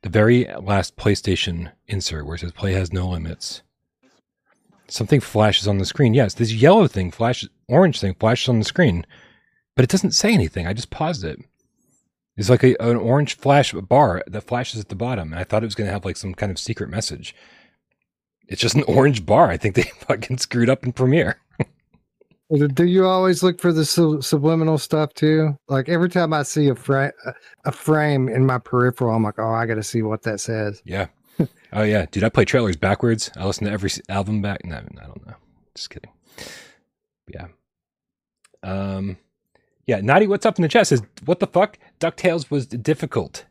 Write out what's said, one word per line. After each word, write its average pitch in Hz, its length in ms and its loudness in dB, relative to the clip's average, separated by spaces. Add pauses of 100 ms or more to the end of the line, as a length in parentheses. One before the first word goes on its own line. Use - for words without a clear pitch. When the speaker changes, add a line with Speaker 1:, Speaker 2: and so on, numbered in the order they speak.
Speaker 1:
the 104 60 -8
very 110 380 4 (140)
last 95 360 -2
PlayStation 90 760 -2 (140)
insert 82 400 -6
where 80 100 -10
it - 40 -10
says 87 120 -10
"Play 98 200 -4
has 92 200 -2
no 92 160 -4
limits," 82 540 -8 (1300)
something 123 320 2
flashes 107 480 0
on 101 100 0
the 95 60 0
screen. 113 300 2
Yes, 120 200 2
this 113 180 -2
yellow 160 340 6
thing 90 240 -2
flashes, 117 380 -4 (200)
orange 160 320 2
thing 95 140 -2
flashes - 340 0
on 120 100 4
the 107 60 2
screen, 95 420 0 (680)
but 127 100 6
it - 60 -2
doesn't 185 220 0
say - 200 0
anything. 90 340 0
I 92 60 -4
just 113 180 -8
paused 151 340 -6
it. 76 140 -10 (1000)
It's 101 120 -4
like 123 160 4
a, 127 160 6
an 120 160 0
orange 127 400 0
flash 139 380 2
bar 98 520 2
that 101 160 -10
flashes 110 380 -6
at 98 80 -14
the - 60 -12
bottom, 98 380 -6
and 87 80 -10
I 92 40 -6
thought 107 180 -2
it 113 40 -6
was 104 80 -8
gonna 104 160 -4
have, 98 160 -6
like, 92 100 -6
some 95 180 -10
kind 101 160 -4
of 87 80 -8
secret - 300 -8
message. - 460 -10 (1120)
It's - 120 -10
just - 140 0
an 143 100 2
<laughs> - 40 -4
orange 131 380 2
bar. 123 240 4
I - 80 -4
think - 160 -4
they - 80 2
<laughs> - 240 -8
fucking 123 320 -4
screwed 120 320 0
up 135 140 -2
in 123 80 -4
Premiere. 131 460 0 (200)
<laughs> - 80 -2 (800)
Speaker 2:
Well, 147 200 2
do 139 160 2
you 185 220 4
always 185 360 2
look 180 200 2
for 175 100 4
the 156 140 2
su-, 156 340 2
subliminal 160 560 2
stuff 151 380 -2
too? 156 420 2 (120)
Like, 135 200 -2
every 175 220 0
time 165 240 0
I 147 80 0
see 147 260 2
a 131 60 2
fra-, 139 360 0 (140)
a, 127 80 -10 (320)
a 143 80 -4
frame 151 560 0
in 131 160 2
my 127 140 2
peripheral, 123 580 0
I'm 113 60 2
like, 104 160 -4
"Oh, 110 160 -2
I 117 100 -2
gotta 113 180 -4
see 113 200 -4
what 107 220 -4
that 107 140 -4
says." 107 460 -6
Speaker 1:
Yeah. 92 220 -6 (320)
<laughs> 156 80 2 (260)
Oh 107 100 -2
yeah, 104 280 2
dude. 101 140 -2
I 110 40 2
play - 160 4
trailers 110 320 0
backwards. 110 600 -2
I 95 80 -6
listen 104 200 -4
to 101 60 -4
every 98 160 -4
s-, - 220 -8
album 101 320 -4
back. 101 240 -8
No, 82 100 -10
I 55 40 -12 (260)
don't - 200 -20
know. - 60 -20 (420)
Just - 140 -14
kidding. - 220 -20 (1160)
Yeah. 80 180 -16 (1160)
Um, 98 540 -6 (680)
yeah. 107 160 0
Naughty, 156 240 4
what's 196 180 -2
up 220 140 2
in 180 40 2
the 160 60 2
chat 214 200 4
says, 131 120 2 (240)
"What 170 160 0
the 185 60 0
fuck? - 320 0 (220)
DuckTales 165 500 -2
was 139 160 -2
d-, 120 100 -12
difficult." - 760 -4